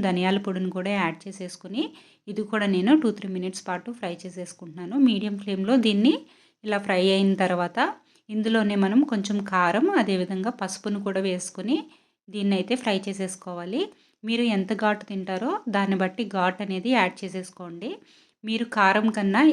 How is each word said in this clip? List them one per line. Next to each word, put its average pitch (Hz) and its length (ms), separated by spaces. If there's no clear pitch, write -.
ధనియాల 190 360
పొడిని 185 320
కూడా 185 220
యాడ్ 170 280
చేసేసుకుని 190 640
ఇది 208 160
కూడా 208 240
నేను 190 280
టూ 277 160
త్రీ 208 160
మినిట్స్ 185 360
పాటు 185 280
ఫ్రై 196 240
చేసేసుకుంటున్నాను. 180 840
మీడియం 208 380
ఫ్లేమ్‌లో 196 400
దీన్ని 220 360
ఇలా 208 140
ఫ్రై 202 300
అయిన 196 280
తర్వాత 180 440
ఇందులోనే 214 460
మనం 202 280
కొంచెం 202 400
కారం, 185 500
అదేవిధంగా 190 580
పసుపును 202 480
కూడా 196 220
వేసుకుని 190 560
దీన్నైతే 202 460
ఫ్రై 220 220
చేసేసుకోవాలి. 190 840
మీరు 226 240
ఎంత 190 280
ఘాటు 208 300
తింటారో 190 460
దాన్ని 196 300
బట్టి 185 340
ఘాటు 185 300
అనేది 196 280
యాడ్ 190 280
చేసేసుకోండి. 180 720
మీరు 226 260
కారం 208 400
కన్నా 208 320